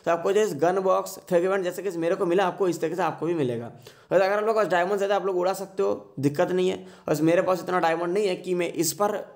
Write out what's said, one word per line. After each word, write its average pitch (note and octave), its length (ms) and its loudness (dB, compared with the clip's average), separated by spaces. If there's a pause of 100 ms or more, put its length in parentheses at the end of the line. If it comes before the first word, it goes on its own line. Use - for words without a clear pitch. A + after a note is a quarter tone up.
तो E3 60 0
आपको E3+ 220 2
जो G#3 80 4
है F#3 180 0
गन F3 220 2
बॉक्स, F#3+ 380 0 (100)
फ्रेगमेंट F#3 360 2
जैसे F3 180 -6
कि G3 160 -4
मेरे E3 160 0
को F#3+ 120 0
मिला F3+ 200 2
आपको F3+ 220 0
इस D3+ 120 -2
तरीके E3 160 -2
से F3+ 60 -2
आपको D#3 240 -2
भी F3 80 -2
मिलेगा। A#2+ 360 -2 (420)
और F3 80 6
अगर F#3+ 120 2
आप G#3 120 0
लोग A3 120 0
पास G#3+ 100 2
डायमंड F3+ 360 2
है G3 60 0
तो G#3 60 2
आप F#3 120 0
लोग F#3+ 100 0
उड़ा F3+ 160 0
सकते F#3+ 300 -6
हो, G3+ 380 -4
दिक्कत C#3+ 300 2
नहीं F3+ 180 2
है। F#3+ 80 -2 (320)
बस D3+ 120 -2
मेरे E3+ 220 4
पास F3 200 0
इतना F#3 180 -2
डायमंड E3 340 0
नहीं G#3 140 0
है F#3 80 0
कि F3+ 180 -4
मैं F3 200 -2
इस D#3+ 180 -2
पर G#3 240 -2 (200)